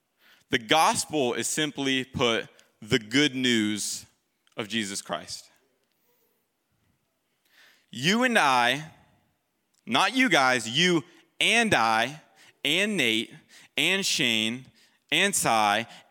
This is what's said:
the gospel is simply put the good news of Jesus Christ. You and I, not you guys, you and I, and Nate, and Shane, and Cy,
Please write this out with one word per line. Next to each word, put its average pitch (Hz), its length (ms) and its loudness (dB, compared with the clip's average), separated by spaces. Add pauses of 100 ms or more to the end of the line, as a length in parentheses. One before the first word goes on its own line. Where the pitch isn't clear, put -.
(480)
the 131 100 0
gospel 147 760 0
is 113 140 -4
simply 139 560 -2
put 117 420 -2 (340)
the 110 180 0
good 127 360 0
news 110 720 -2 (500)
of 110 120 -10
Jesus 101 340 -6
Christ. - 480 -12 (2500)
You 180 320 0
and 240 160 2
I, 131 460 2 (1000)
not 175 300 0
you 262 160 2
guys, 127 360 2
you 165 380 0 (360)
and 208 340 0
I, 120 480 0 (420)
and 190 320 -2
Nate, 113 380 -2 (420)
and 185 300 0
Shane, 117 580 -2 (460)
and 185 240 0
Cy, 110 520 2 (240)